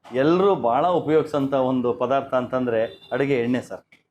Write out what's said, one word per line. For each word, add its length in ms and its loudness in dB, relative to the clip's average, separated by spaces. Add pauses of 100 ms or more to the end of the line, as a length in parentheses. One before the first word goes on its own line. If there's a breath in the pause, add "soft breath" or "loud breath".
(140)
ಎಲ್ರೂ 420 4
ಭಾಳ 320 0
ಉಪಯೋಗಿಸೋಂಥ 680 0
ಒಂದು 400 0
ಪದಾರ್ಥ 400 -2
ಅಂತಂದ್ರೆ 800 -2
ಅಡುಗೆ 280 0
ಎಣ್ಣೆ 220 0
ಸರ್. 200 -12 (300)